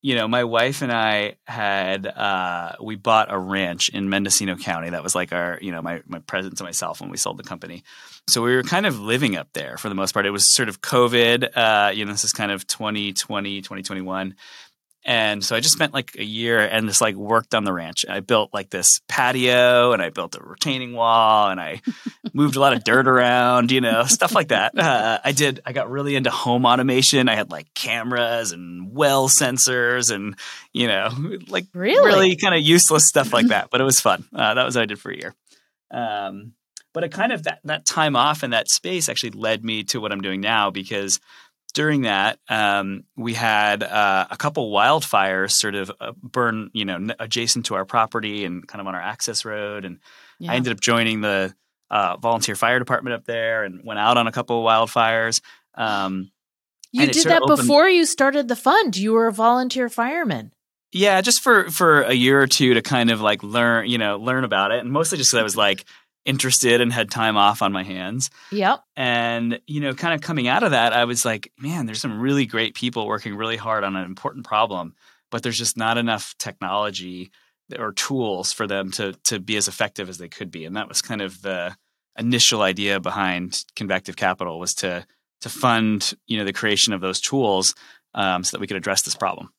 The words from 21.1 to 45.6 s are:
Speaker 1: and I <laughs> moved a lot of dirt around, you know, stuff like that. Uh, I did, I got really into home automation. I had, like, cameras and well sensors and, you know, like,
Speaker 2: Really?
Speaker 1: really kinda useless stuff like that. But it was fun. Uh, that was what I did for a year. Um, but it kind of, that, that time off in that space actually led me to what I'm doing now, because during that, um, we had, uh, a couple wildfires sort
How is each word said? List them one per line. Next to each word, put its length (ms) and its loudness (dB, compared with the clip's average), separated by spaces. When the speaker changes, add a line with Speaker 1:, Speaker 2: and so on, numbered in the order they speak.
Speaker 1:
and 100 -4
I 220 -8
<laughs> 300 -12
moved 200 2
a 40 0
lot 140 6
of 100 -2
dirt 240 4
around, 640 4
you 100 4
know, 220 2
stuff 320 2
like 140 2
that. 280 2
Uh, 460 2
I 80 0
did, 340 0
I 80 -10
got 160 -4
really 260 -4
into 140 0
home 380 0
automation. 640 4
I 60 2
had, 140 -2
like, 240 -14
cameras 800 -2
and 420 -12
well 340 4
sensors 880 2
and, 240 -6
you 140 0
know, 240 2
like, 260 -4
Speaker 2:
Really? 340 4
Speaker 1:
really 280 6
kinda 240 2
useless 480 6
stuff 260 2
like 140 4
that. 240 0
But 100 2
it 40 2
was 140 4
fun. 320 2
Uh, 220 0
that 120 2
was 100 -4
what 80 2
I 20 2
did 140 -8
for 100 -14
a 80 -10
year. 160 -14
Um, 640 -8
but 100 -4
it 80 -6
kind 200 -2
of, 140 -6
that, 180 -6
that 240 -4
time 280 0
off 280 2
in 80 -4
that 180 0
space 400 -2
actually 220 -6
led 340 -2
me 200 -4
to 140 -6
what 120 -4
I'm 100 -6
doing 200 -4
now, 280 2
because 500 -4
during 280 0
that, 360 0
um, 560 0
we 180 -6
had, 480 2
uh, 480 2
a 60 -10
couple 380 -4
wildfires 800 2
sort 220 0